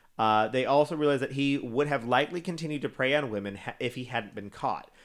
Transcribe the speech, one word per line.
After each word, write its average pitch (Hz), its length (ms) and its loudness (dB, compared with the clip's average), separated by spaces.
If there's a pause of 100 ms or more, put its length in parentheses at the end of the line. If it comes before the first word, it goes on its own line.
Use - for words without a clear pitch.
(200)
Uh, 110 280 6
they 127 180 0
also 143 300 4
realized 143 280 2
that 131 100 -4
he 139 240 2
would 127 300 -2
have 135 180 -2
likely 147 360 0
continued 156 420 -6
to 127 60 -2
prey 131 260 0
on 139 160 0
women 101 240 -6
ha-, - 240 -10
if 123 160 -4
he 127 100 -8
hadn't 117 300 -6
been 101 160 -10
caught. - 400 -6 (140)